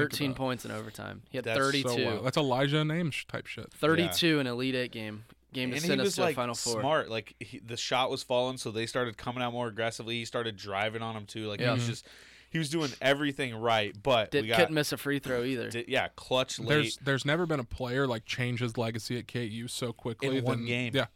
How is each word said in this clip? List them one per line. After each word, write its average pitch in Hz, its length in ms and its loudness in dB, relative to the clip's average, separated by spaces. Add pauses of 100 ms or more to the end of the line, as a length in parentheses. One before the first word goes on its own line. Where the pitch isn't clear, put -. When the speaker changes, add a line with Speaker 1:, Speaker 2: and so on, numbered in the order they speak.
(120)
Speaker 1:
Thirteen 143 200 0
Speaker 2:
about. 123 60 -6
Speaker 1:
points 127 280 -2
in 113 60 -8
overtime. 107 600 -8
He 131 80 -4
had 120 60 -6
Speaker 3:
That's 113 140 0
so 135 120 4
Speaker 2:
So - 0 - (180)
Speaker 1:
thirty-two. 123 160 2
Speaker 2:
wild. 110 200 0
That's 131 120 0
Elijah 143 480 4
Name 160 240 0
sh-, - 160 -6
type - 220 -8
shit. - 260 -12
Speaker 1:
Thirty-two 160 640 4
Speaker 3:
Yeah. 147 60 4
Speaker 1:
in 131 60 0
Elite 127 280 0
Eight 127 160 0
game. 107 340 -8 (260)
Game 127 180 -2
to 127 60 -2
Speaker 3:
And 151 100 -2
Speaker 1:
send 151 140 4
Speaker 3:
he - 20 2
Speaker 1:
us - 40 2
Speaker 3:
was, 190 100 2
Speaker 1:
to - 60 0
the - 40 6
Speaker 3:
like, 156 100 2
Speaker 1:
Final 120 200 0
Four. 117 260 0
Speaker 3:
smart. 139 300 2
Like, 113 280 -6
he, 117 200 -12
the 113 180 -10
shot 131 320 0
was 131 140 -4
falling, 127 340 2
so 123 140 -6
they 110 160 -2
started 123 300 -2
coming 123 260 -4
out 120 100 -2
more 120 140 -2
aggressively. 113 500 -4
He 117 80 -4
started 113 320 -4
driving 104 460 -2
on 113 120 -6
him, 104 120 -10
too. 110 200 -8
Like, 104 120 -6
Speaker 1:
Yeah. 120 80 0
Speaker 3:
he 120 60 4
was 117 100 2
Speaker 2:
Mm-hmm. 117 80 0
Speaker 3:
just, - 160 -10 (420)
he - 80 -4
was 156 140 -2
doing 156 280 0
everything 139 560 0
right, 110 460 2
but 117 300 2
Speaker 1:
Did, 143 140 4
Speaker 3:
we - 20 -4
got 113 100 2
Speaker 1:
couldn't 160 160 6
miss 151 180 0
a 139 60 -4
free 139 220 0
throw 123 240 0
either. 123 260 -2
Speaker 3:
Di-, 117 180 -4
yeah, 120 280 2
clutch - 420 0
late. 120 120 -2
Speaker 2:
There's, 139 280 2
there's 135 280 0
never 160 200 2
been 160 140 0
a 123 40 -2
player, 127 440 0
like, 113 180 -2
change 123 360 -2
his 120 180 0
legacy 113 400 -2
at - 80 -8
K 120 180 -4
U 113 220 -6
so 120 260 -4
quickly 131 460 -2
Speaker 3:
In 120 40 0
one 117 180 2
Speaker 2:
than 117 40 -4
Speaker 3:
game. 120 300 0
Speaker 2:
Yeah. 135 100 4 (100)